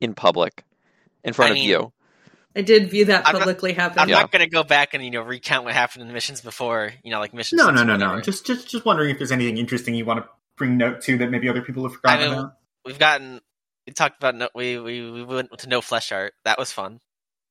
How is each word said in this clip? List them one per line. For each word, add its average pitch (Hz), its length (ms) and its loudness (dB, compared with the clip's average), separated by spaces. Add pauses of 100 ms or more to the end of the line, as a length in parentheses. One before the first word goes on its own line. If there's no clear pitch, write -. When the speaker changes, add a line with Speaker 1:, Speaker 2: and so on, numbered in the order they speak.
Speaker 1:
in 113 140 -4
public, 87 500 0 (600)
in 117 80 -4
front 131 180 4
Speaker 2:
I - 20 4
Speaker 1:
of - 80 0
Speaker 2:
mean, 131 80 0
Speaker 1:
you. - 240 0 (640)
Speaker 3:
I 202 60 -2
did 202 280 6
view 208 160 4
that 190 220 4
Speaker 2:
I'm 160 60 4
not, 190 60 0
Speaker 3:
publicly 185 320 0
happen. 170 280 -2
Speaker 2:
I'm 151 80 4
Speaker 1:
Yeah. 185 120 6
Speaker 2:
not 196 120 0
gonna 175 160 4
go 165 160 0
back 143 300 2
and, 135 100 -6
you 123 80 -10
know, 117 100 -4
recount 123 420 -4
what 117 100 -4
happened 123 280 0
in 113 60 -16
the 120 60 -12
missions 120 260 -8
before, 117 520 -4 (120)
you 113 80 -10
know, 107 80 -2
like, 104 120 -6
missions 120 260 -2
Speaker 4:
No, 294 80 8
Speaker 2:
six 151 100 4
Speaker 4:
no, 120 60 8
Speaker 2:
or - 20 4
Speaker 4:
no, 110 120 4
no. 98 100 2
Speaker 2:
whatever. 95 160 -2
Speaker 4:
Just, - 220 -6
just, 247 240 -4
just 226 160 -8
wondering 156 260 2
if 135 80 -4
there's 131 140 -4
anything 120 240 0
interesting 120 380 -4
you 117 100 -4
wanna 113 220 -4 (300)
bring 127 200 0
note 120 260 0
to 131 160 0
that 123 120 -2
maybe 123 180 -2
other 123 140 -2
people 131 220 -8
have 127 80 -8
Speaker 2:
I - 20 -18
Speaker 4:
forgotten 147 260 2 (100)
Speaker 2:
mean, 131 100 -4
Speaker 4:
about. 135 120 -12 (320)
Speaker 2:
we've 131 140 -10
gotten, 139 420 2 (460)
we 131 60 -18
talked 151 240 -2
about 131 180 0
no, 120 200 -6
we, 123 240 -4
we, 117 320 -10
we 120 140 -12
went 127 340 -6
to 127 100 -14
No 123 120 0
Flesh - 320 -4
Art. 98 220 -6 (100)
That 110 140 2
was 131 140 -6
fun. 104 280 -10 (500)